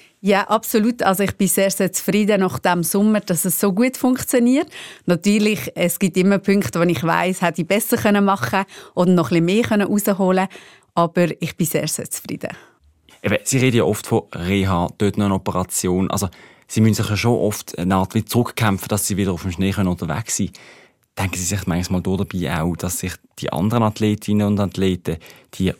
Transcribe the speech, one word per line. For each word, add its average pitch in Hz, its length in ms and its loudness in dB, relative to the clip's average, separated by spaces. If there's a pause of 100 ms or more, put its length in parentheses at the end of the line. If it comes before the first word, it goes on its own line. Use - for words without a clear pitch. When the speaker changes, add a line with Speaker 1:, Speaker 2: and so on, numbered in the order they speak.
(200)
Speaker 1:
Ja, 196 280 2
absolut. 226 560 0
Also 190 180 2
ich 190 140 -2
bin 196 100 2
sehr, 196 240 2
sehr 185 220 -2
zufrieden 208 480 0
nach 185 180 -2
dem 175 240 2
Sommer, 208 380 2
dass 185 240 -2
es 180 160 -2
so 202 120 2
gut 247 240 0
funktioniert. 254 720 2 (380)
Natürlich, 202 720 2
es 175 240 0
gibt 185 160 0
immer 190 220 4
Punkte, 196 420 0
wo 170 40 4
ich 175 200 0
weiss, 170 360 0
hätte 175 220 0
ich 160 60 -6
besser - 300 0
können 202 260 2
machen 196 400 0 (320)
oder 180 160 4
noch 170 180 4
ein 170 100 4
bisschen 165 40 2
mehr 196 180 2
können 208 240 0
rausholen. 190 600 0 (480)
Aber 170 320 2 (120)
ich - 160 -6
bin 160 120 0
sehr, - 180 -2
sehr - 240 -6
zufrieden. - 400 -10 (720)
Speaker 2:
Eben, 101 220 0
sie 131 140 0
reden 123 200 2
ja 90 60 4
oft 104 220 -2
von 113 160 0 (100)
Reha, 92 560 0 (100)
dort 101 200 0
noch 104 80 0
eine 98 80 0
Operation. 92 760 -2
Also, - 180 -2 (380)
sie - 140 -2
müssen 110 140 6
sich 104 160 -2
ja 104 60 0
schon 117 220 2
oft - 400 -4
eine 92 180 0
Art 92 180 0
wie 107 100 0
zurückkämpfen, 113 640 -2
dass 104 180 -2
sie 98 100 -4
wieder 98 160 0
auf 82 100 -6
dem 92 100 -4
Schnee 95 200 -2
können 95 160 0
unterwegs 87 480 -4
sein 107 120 -2
können. - 100 -20 (600)
Denken 92 180 -4
Sie 90 100 -6
sich 95 200 -4
manchmal 90 340 -2
durch 92 240 -2
dabei 85 380 -4
auch, 85 140 -2
dass - 240 -6
sich 90 120 -6 (280)
die - 120 -6
anderen 110 300 0
Athletinnen 104 640 0
und 101 140 0
Athleten, 92 560 -2 (380)
die 92 260 0